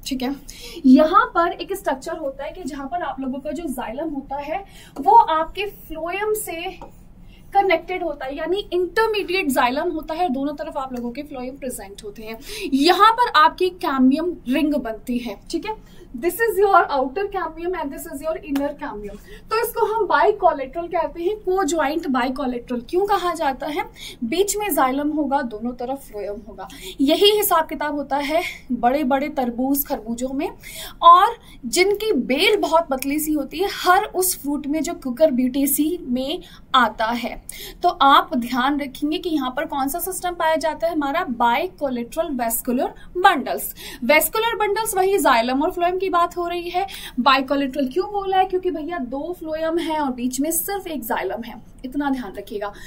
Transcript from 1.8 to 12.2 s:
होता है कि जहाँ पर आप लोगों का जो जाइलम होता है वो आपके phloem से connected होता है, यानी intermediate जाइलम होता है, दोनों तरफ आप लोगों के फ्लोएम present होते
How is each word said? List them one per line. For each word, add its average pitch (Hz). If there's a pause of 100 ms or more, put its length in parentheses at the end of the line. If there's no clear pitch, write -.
होता 277
है 311
कि 370
जहाँ 277
पर 349
आप 262
लोगों 269
का 294
जो 330
जाइलम 254
होता 269
है 339 (360)
वो 392
आपके 330
phloem 381
से 349 (760)
connected 370
होता 285
है, 285
यानी 339 (140)
intermediate 370
जाइलम 269
होता 311
है, 349
दोनों 277
तरफ 302
आप 269
लोगों 240
के 277
फ्लोएम 269
present 220
होते 214